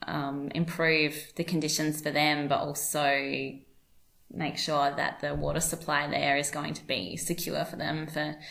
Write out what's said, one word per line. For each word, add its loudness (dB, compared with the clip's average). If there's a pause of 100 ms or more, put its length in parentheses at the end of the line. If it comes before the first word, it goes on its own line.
um, -4
improve 2
the 2
conditions 2
for 0
them, 4
but 4
also 0 (800)
make -4
sure 2
that -2
the -2
water 0
supply 0
there 2
is 0
going -4
to -12
be -4
secure -2
for -10
them -4
for, -4 (140)